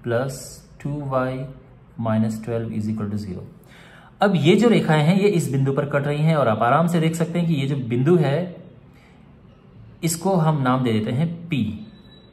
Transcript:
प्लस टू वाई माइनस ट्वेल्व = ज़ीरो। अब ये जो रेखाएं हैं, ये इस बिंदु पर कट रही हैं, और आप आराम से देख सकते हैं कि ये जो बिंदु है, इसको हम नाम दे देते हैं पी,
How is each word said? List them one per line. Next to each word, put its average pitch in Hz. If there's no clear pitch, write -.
प्लस 120
टू 143
वाई 131
माइनस 110
ट्वेल्व = 117
ज़ीरो। 95
अब 196
ये 156
जो 233
रेखाएं 156
हैं, 185
ये 202
इस 160
बिंदु 135
पर 143
कट 143
रही 147
हैं, 160
और 135
आप 107
आराम 135
से 170
देख 160
सकते 165
हैं 165
कि 165
ये 139
जो 147
बिंदु 127
है, 156
इसको 185
हम 156
नाम 127
दे 117
देते 107
हैं 165
पी, 107